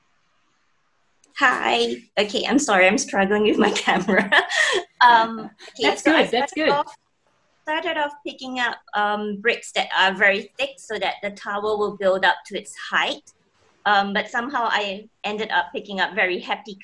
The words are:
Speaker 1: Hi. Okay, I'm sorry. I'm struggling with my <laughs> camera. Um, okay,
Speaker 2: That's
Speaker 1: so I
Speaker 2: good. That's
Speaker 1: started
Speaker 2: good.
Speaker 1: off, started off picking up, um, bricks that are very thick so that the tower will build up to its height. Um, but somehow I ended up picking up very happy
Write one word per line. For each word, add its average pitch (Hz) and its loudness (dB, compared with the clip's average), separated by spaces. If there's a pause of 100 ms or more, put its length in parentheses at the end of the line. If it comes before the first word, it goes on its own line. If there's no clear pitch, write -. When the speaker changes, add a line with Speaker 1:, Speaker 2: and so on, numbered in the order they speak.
(1400)
Speaker 1:
Hi. 240 0 (200)
Okay, 208 -2
I'm 240 2
sorry. 190 4
I'm 202 2
struggling 208 0
with 269 4
my 202 4
<laughs> 208 -2 (100)
camera. 190 2 (720)
Um, 226 6
okay, 220 -12 (340)
Speaker 2:
That's - 0
Speaker 1:
so 302 4
I 277 6
Speaker 2:
good. 185 -4
That's 269 0
Speaker 1:
started - -12
Speaker 2:
good. 302 0
Speaker 1:
off, 285 -2 (680)
started 320 -4
off 294 -2 (120)
picking 254 -10
up, 240 -2 (180)
um, 208 -2
bricks 226 -2
that - -2
are 190 2
very 202 2
thick 269 -4
so - -8
that 185 -4
the 202 -6
tower 208 -4
will 202 -2
build 190 2
up - 4 (100)
to 196 -8
its - -14 (160)
height. 190 -2 (520)
Um, 202 2
but 202 -2
somehow 247 -4
I 202 -4 (160)
ended 208 -6
up 175 0
picking 202 -8
up 175 -2
very 185 -2
happy 208 -8